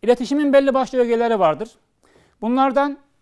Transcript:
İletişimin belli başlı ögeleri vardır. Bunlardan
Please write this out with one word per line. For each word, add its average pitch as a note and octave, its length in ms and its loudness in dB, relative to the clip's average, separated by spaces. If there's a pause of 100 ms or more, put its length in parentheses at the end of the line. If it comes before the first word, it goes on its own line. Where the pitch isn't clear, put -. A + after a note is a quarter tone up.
İletişimin C4 500 0
belli C#4 220 4
başlı C4 240 -2
ögeleri A#3 400 0
vardır. F3 320 0 (680)
Bunlardan C4+ 580 -2 (240)